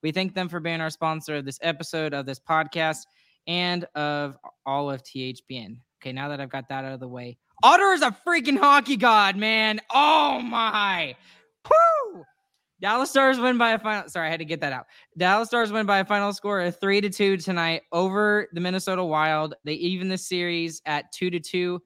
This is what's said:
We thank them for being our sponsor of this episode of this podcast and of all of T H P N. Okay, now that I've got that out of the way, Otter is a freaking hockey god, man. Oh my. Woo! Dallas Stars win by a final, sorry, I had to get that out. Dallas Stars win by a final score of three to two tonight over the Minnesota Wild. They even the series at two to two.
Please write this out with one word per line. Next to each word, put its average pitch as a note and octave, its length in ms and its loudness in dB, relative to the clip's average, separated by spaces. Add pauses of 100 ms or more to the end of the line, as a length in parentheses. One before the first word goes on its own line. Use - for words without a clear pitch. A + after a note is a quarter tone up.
We D#3 80 -2
thank F#3 240 -4
them F#3 120 -4
for E3+ 120 -8
being E3 200 -6
our D#3+ 120 -6
sponsor D#3 460 -6
of C#3 80 -8
this C3+ 180 -12
episode D#3+ 500 -4
of C#3 140 -6
this C3+ 120 -10
podcast D#3+ 600 -2 (480)
and F3 360 -2 (120)
of D3 420 -4 (280)
all C#3+ 260 -4
of C3 120 -10
T C3 200 -12
H B2+ 240 -10
P C3 100 -12
N. A#2 220 -16 (220)
Okay, C3 100 -12
now C3+ 180 -8
that C#3 100 -8
I've C3 120 -10
got C3 180 -10
that C3+ 160 -8
out C3+ 80 -10
of B2+ 60 -14
the B2+ 80 -12
way, B2 300 -14 (260)
Otter F#4 300 8
is D4+ 100 2
a A#3+ 120 0 (100)
freaking D4 320 2
hockey C#4+ 380 4
god, G#3 400 6
man. A3 460 0 (100)
Oh D4 480 4
my. G#3+ 760 -2 (540)
Woo! D#5 540 4 (560)
Dallas A#3 300 0
Stars C4+ 300 4
win B3 180 2
by A#3 140 4
a A3 80 0
final, G#3+ 280 -6
sorry, E3 200 -6
I D#3 40 -2
had E3 80 -4
to D#3+ 60 -8
get D3+ 160 -6
that D3 100 -4
out. B2+ 140 -10 (320)
Dallas G3 320 2
Stars A#3 220 0
win G#3+ 160 -2
by G3 120 4
a F#3+ 60 0
final G3+ 260 0
score G3+ 300 -4
of F3 180 -4
three G3 220 2
to G3+ 80 -2
two G3 280 0
tonight E3 440 -2 (100)
over G3+ 640 0
the E3+ 80 -6
Minnesota F#3 420 -2
Wild. D#3 600 0
They D3+ 100 -6
even F3+ 360 -4
the F#3 80 -4
series E3+ 680 -6
at D3 260 -6
two F3+ 200 -4
to F3 80 -4
two. F3+ 460 -4